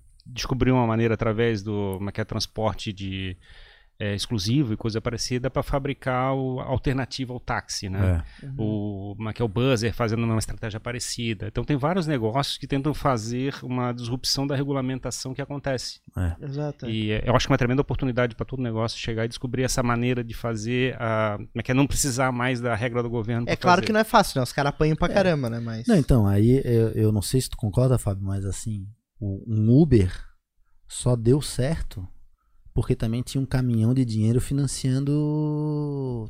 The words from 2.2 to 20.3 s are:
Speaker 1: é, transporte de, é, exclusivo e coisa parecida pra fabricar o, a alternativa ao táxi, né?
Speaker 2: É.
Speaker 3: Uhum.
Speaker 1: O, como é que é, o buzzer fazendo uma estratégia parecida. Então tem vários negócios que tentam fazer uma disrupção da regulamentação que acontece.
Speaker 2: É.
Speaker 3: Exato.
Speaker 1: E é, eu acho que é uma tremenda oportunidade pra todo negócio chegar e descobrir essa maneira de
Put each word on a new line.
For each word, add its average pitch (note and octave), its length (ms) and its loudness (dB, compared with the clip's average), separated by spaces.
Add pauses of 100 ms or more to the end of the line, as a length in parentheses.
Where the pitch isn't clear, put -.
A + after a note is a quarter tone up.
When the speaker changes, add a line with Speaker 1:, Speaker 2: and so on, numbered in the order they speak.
Speaker 1:
é, G#2 40 -2
transporte A2 680 -4
de, F#2+ 460 -8 (640)
é, G2+ 160 -2
exclusivo A2 580 0
e G2+ 40 -4
coisa A2+ 220 -4
parecida B2 480 -4
pra C3+ 140 -2
fabricar C3+ 720 -2
o, C3 260 -4
a - 60 -8
alternativa B2+ 680 -4
ao B2 60 -10
táxi, - 480 -6
né? F#2 360 2 (180)
Speaker 2:
É. - 60 -16
Speaker 3:
Uhum. C3+ 100 -10
Speaker 1:
O, G#2 580 -4
como G#2+ 140 -6
é G#2 40 -6
que B2 100 -2
é, - 20 2
o - 20 -2
buzzer A#2 460 2
fazendo A2+ 300 0
uma A2+ 160 2
estratégia G#2+ 400 -6
parecida. A#2 680 -6
Então A#2+ 140 -4
tem C#3+ 140 0
vários D#3 300 0
negócios C3 500 -2
que - 80 -10
tentam C#3 300 -2
fazer B2 680 -2
uma B2 300 -2
disrupção B2 560 -4
da C#3+ 80 -2
regulamentação C3 800 -4
que D3 60 -6
acontece. C3+ 580 -6 (180)
Speaker 2:
É. E2+ 260 -2
Speaker 3:
Exato. C#3+ 460 -6
Speaker 1:
E A2 220 -2
é, G#2+ 180 0
eu A#2 60 4
acho B2+ 100 2
que - 60 -2
é - 20 6
uma C3 60 2
tremenda B2+ 240 2
oportunidade B2 520 0
pra - 80 -8
todo C3 200 -8
negócio A2+ 340 -2
chegar A2+ 280 -4
e - 20 -4
descobrir A#2+ 380 -6
essa B2 180 0
maneira A#2+ 400 0
de A#2 100 -10